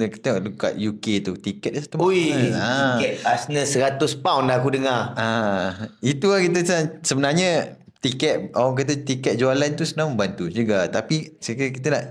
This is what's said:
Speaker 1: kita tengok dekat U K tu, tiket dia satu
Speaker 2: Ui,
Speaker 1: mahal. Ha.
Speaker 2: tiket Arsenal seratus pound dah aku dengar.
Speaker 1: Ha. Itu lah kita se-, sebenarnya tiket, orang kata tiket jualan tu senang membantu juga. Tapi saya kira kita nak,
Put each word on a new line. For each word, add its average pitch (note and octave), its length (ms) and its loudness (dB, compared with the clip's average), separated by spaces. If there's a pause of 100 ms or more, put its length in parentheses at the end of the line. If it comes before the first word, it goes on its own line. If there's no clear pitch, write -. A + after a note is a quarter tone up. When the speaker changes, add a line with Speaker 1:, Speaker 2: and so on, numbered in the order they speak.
Speaker 1:
kita G#2+ 180 -2
tengok G#2+ 240 0
dekat G2+ 360 -2
U G#2+ 180 -2
K - 80 -12 (160)
tu, F2+ 160 -6
tiket - 320 -6
dia D3 160 -4
satu D#3+ 160 -4
Speaker 2:
Ui, F3 320 4
Speaker 1:
mahal. B2 240 2
Ha. G#2+ 120 0 (280)
Speaker 2:
tiket C3+ 240 0
Arsenal C#3+ 440 0
seratus C3+ 520 0
pound C3+ 320 2
dah B2+ 80 4
aku C3+ 160 0
dengar. C3 400 0
Speaker 1:
Ha. A2+ 140 -2 (720)
Itu C#3+ 320 2
lah F#3+ 80 4
kita F3 240 2
se-, E3 400 0
sebenarnya D3 720 0 (240)
tiket, C3+ 500 0
orang B2+ 240 2
kata C3+ 240 0
tiket C3 380 0
jualan C3+ 340 2
tu E3 140 -4
senang D#3 240 -2
membantu F#2+ 400 -2
juga. G2+ 400 2
Tapi D3 480 -4
saya - 180 -8
kira C3+ 140 -2
kita C3 220 -6
nak, C3+ 200 0